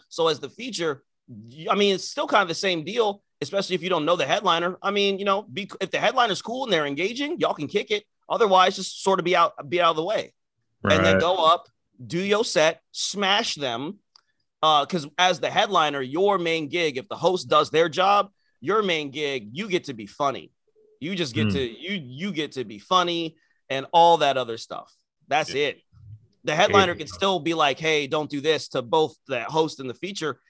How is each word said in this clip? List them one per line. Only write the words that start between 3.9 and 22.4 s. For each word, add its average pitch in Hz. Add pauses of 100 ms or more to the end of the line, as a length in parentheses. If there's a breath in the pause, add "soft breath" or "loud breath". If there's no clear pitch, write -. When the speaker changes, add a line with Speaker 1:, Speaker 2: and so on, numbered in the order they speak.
Speaker 1:
don't 160
know 175
the 147
headliner. 175
I 196
mean, 202
you 202
know, 202
be, 196 (100)
if 190
the 151
headliner's 220
cool 254
and 226
they're 156
engaging, 233
y'all 165
can 143
kick -
it. 208 (240)
Otherwise, 190
just -
sort 190
of 175
be 175
out, 170 (160)
be 175
out 170
of 160
the 156
way. 196 (520)
And 95
then 95
Speaker 2:
Right. 95
Speaker 1:
go 180 (100)
up, 170 (380)
do 135
your 202
set, 160 (100)
smash 202
them. 139 (640 soft breath)
Uh, 151
'cause 156 (120)
as 180
the 143
headliner, 160
your 185
main 165
gig, 160
if 123
the 113
host 170
does 151
their 160
job, 185 (300)
your 202
main 160
gig, 135
you 202
get 175
to 139
be 107
funny. 127 (480)
You 175
just 143
get 110
Speaker 2:
Hmm. 98
Speaker 1:
to, 139
you, 135
you 143
get 151